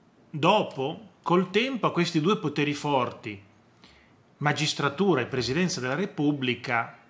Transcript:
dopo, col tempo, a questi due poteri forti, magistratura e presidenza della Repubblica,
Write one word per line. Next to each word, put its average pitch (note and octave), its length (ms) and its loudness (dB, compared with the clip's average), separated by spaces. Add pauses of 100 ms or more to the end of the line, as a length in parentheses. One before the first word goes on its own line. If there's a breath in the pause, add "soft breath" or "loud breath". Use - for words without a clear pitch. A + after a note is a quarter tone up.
(280)
dopo, E3 840 0 (100)
col F3+ 260 4
tempo, A3 380 -2
a C#3+ 60 2
questi E3+ 280 0
due F#3+ 160 2
poteri C#3+ 380 -2
forti, A#2+ 680 -2 (920 soft breath)
magistratura D3 880 0
e - 40 -2
presidenza C3 540 -2
della B2+ 140 -2
Repubblica, C3 1040 -2 (120)